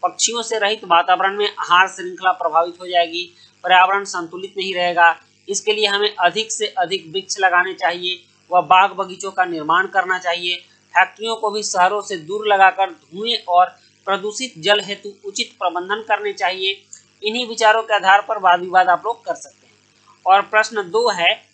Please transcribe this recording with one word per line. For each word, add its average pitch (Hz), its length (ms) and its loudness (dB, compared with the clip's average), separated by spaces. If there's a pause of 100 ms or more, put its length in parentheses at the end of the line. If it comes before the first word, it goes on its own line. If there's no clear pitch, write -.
पक्षियों 220 380 -4
से 220 180 -4
रहित 214 240 -2
वातावरण 185 540 2
में 208 220 -2
आहार 180 280 4
श्रृंखला 185 440 -4
प्रभावित 175 500 0
हो 185 60 -14
जाएगी, 170 480 -2 (280)
पर्यावरण 185 400 4
संतुलित 185 540 -10
नहीं 190 160 -4
रहेगा। 175 460 2 (300)
इसके 202 240 -2
लिए 208 140 0
हमें 202 280 0
अधिक 185 360 0
से 214 160 -6
अधिक 175 400 -4
वृक्ष 190 320 -8
लगाने 180 340 2
चाहिए 180 520 -6 (260)
व 180 100 4
बाग 185 300 4
बगीचों 185 400 -8
का 185 140 0
निर्माण 170 420 -2
करना 185 320 -2
चाहिए। 175 360 -4 (340)
फैक्ट्रियों 208 460 -4
को 220 160 -4
भी 208 120 -6
शहरों 196 380 -2
से 196 160 -10
दूर 196 300 -8
लगाकर 190 440 2
धुएं 208 460 -8 (100)
और 180 180 4 (400)
प्रदूषित 214 520 -6
जल 196 220 2
हेतु 202 340 -10 (120)
उचित - 340 -10
प्रबंधन 185 480 -4
करने 208 260 -2
चाहिए। 190 520 -4 (380)
इन्हीं 226 240 -4
विचारों 220 360 2
के 220 120 -2
आधार 196 260 4
पर 220 160 -4
वाद 180 220 4
विवाद 180 300 2
आप 170 160 2
लोग 226 200 -6
कर 175 80 -6
सकते - 340 -16
हैं। - 60 -20 (520)
और 190 160 6
प्रश्न 214 480 0
दो 226 200 2
है 185 440 0